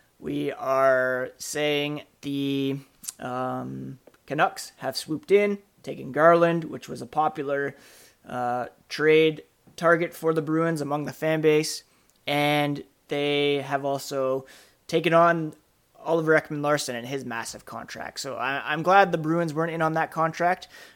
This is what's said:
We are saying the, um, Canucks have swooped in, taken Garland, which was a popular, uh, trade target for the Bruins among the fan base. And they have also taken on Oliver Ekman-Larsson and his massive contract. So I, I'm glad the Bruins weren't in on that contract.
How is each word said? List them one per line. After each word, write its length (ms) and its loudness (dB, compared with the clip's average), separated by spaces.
We 340 -4
are 840 2
saying 640 -2
the, 560 -2
um, 800 -8
Canucks 520 -2
have 180 -6
swooped 340 -6
in, 280 4
taken 280 -12
Garland, 540 6
which 240 -12
was 140 -10
a 40 -12
popular, 720 -2
uh, 420 -4
trade 540 4
target 380 2
for 180 -2
the 80 0
Bruins 400 -2
among 240 -4
the 80 -10
fan 300 -2
base. 420 2
And 560 0
they 520 0
have 240 -4
also 640 -4
taken 260 0
on 400 4
Oliver 380 2
Ekman-Larsson 560 -2
and 100 -8
his 200 -8
massive 400 -10
contract. 540 -14
So 160 -10
I, 360 -4
I'm 100 -4
glad 300 6
the 60 0
Bruins 340 -2
weren't 200 -2
in 100 -2
on 100 2
that 180 -2
contract. 580 -2